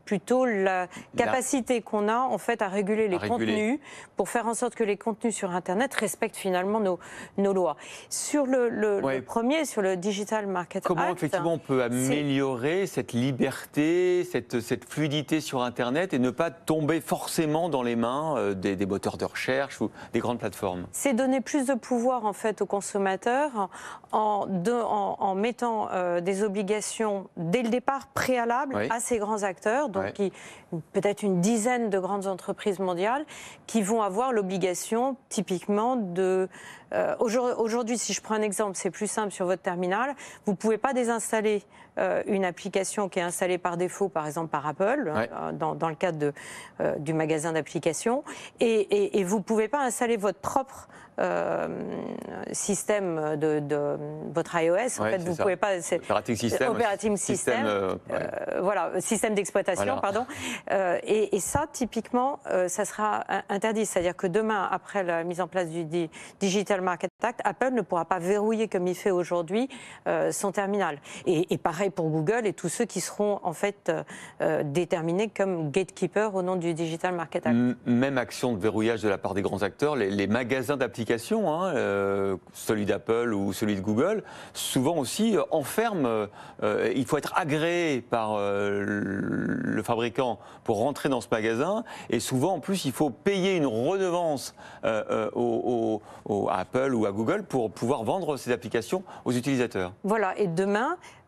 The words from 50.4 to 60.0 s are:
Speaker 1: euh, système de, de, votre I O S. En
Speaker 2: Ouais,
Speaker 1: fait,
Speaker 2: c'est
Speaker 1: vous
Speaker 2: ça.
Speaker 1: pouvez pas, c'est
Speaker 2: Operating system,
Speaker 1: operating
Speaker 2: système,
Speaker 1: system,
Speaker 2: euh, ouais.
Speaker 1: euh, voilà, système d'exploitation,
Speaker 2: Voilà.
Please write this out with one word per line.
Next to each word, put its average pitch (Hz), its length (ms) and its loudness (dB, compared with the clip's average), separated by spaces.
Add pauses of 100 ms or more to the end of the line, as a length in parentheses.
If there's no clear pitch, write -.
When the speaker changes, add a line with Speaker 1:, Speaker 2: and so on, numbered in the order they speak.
Speaker 1:
euh, 170 480 0 (840)
système 175 840 0
de, 151 220 2
de, 147 380 0 (360)
votre 165 220 -2
I 165 140 4
O 175 60 6
S. 226 240 0
En - 40 0
Speaker 2:
Ouais, - 100 2
Speaker 1:
fait, 190 60 0
Speaker 2:
c'est 170 60 -4
Speaker 1:
vous 175 100 0
Speaker 2:
ça. 175 80 0
Speaker 1:
pouvez 190 120 4
pas, 190 260 0
c'est 170 160 0
Speaker 2:
Operating 107 380 0
system, 120 360 2
Speaker 1:
operating 202 460 2
Speaker 2:
système, - 380 0
Speaker 1:
system, 113 100 0
Speaker 2:
euh, 98 280 2 (180)
ouais. - 80 0 (320)
Speaker 1:
euh, - 100 0
voilà, 185 380 0
système 220 340 0
d'exploitation, 196 500 0
Speaker 2:
Voilà. 202 180 0